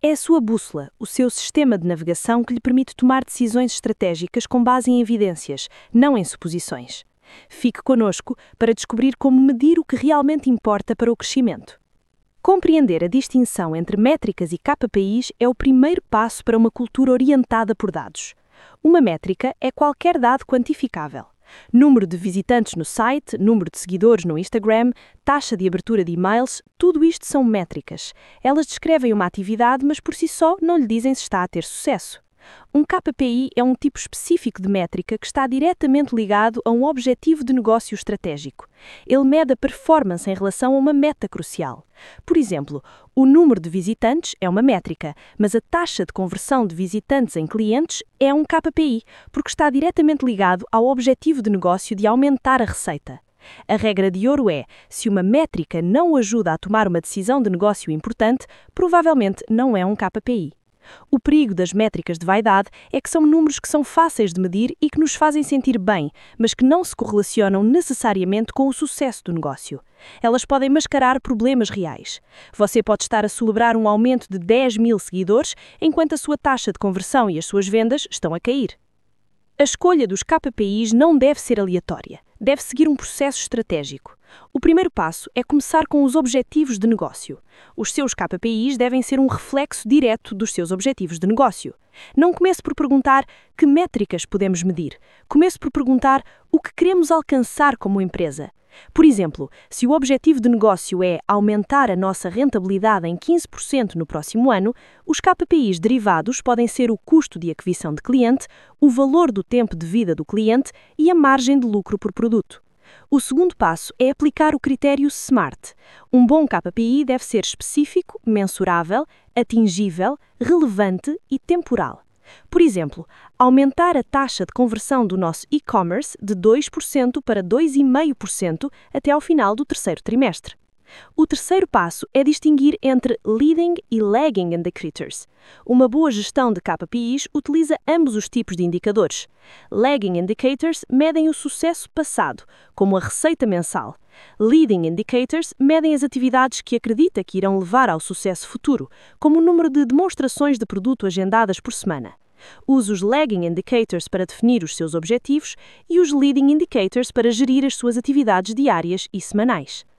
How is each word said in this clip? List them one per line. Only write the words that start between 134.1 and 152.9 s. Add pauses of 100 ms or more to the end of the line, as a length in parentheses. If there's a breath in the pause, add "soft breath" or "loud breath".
indicators. (380 soft breath)
Uma
boa
gestão
de
K (120)
P
Is
utiliza (100)
ambos
os
tipos
de
indicadores. (420 soft breath)
Lagging
indicators
medem
o
sucesso
passado, (300 soft breath)
como
a
receita
mensal. (420 soft breath)
Leading
indicators
medem
as
atividades
que
acredita
que
irão
levar
ao
sucesso
futuro, (300 soft breath)
como
o
número
de
demonstrações
de
produto
agendadas
por
semana. (520 soft breath)
Use